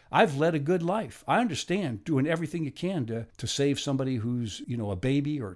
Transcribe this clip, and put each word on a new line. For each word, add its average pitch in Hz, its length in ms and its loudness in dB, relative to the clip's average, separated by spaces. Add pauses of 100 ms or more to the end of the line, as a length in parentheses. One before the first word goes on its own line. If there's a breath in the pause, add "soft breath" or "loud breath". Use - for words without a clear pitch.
(120 soft breath)
I've 151 260 6
led 160 160 4
a 160 60 2
good 170 240 0
life. 165 440 -4
I 156 120 4
understand 175 640 -2
doing 143 240 2
everything 165 360 -2
you 135 80 -4
can 151 360 -4
to, 113 180 -6 (120)
to 117 100 -8
save 139 320 2
somebody 135 380 0
who's, 117 500 -4
you 117 100 -4
know, 104 140 -2
a 98 40 -2
baby 139 460 0
or 95 140 -8